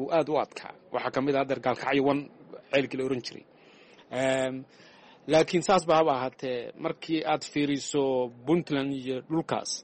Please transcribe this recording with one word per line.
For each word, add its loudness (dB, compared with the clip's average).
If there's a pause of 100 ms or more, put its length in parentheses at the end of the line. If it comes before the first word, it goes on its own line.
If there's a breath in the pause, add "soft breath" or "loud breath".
aad 2
u -2
adkaa. -6 (180)
Waxaa -4
ka -2
mid 2
ah 2
haddeer -2
Gaalkacyo 0
wan 2 (480)
ceelkii 0
la -2
oran -2
jiray. -14 (640 loud breath)
Eem, 0 (720 loud breath)
laakiin 4
saas 4
ba 4
haba 4
ahaatee, -4 (160)
markii -4
aad 0
fiiriso -2 (400)
Puntland 0
iyo -6
dhulkaas, -2 (140)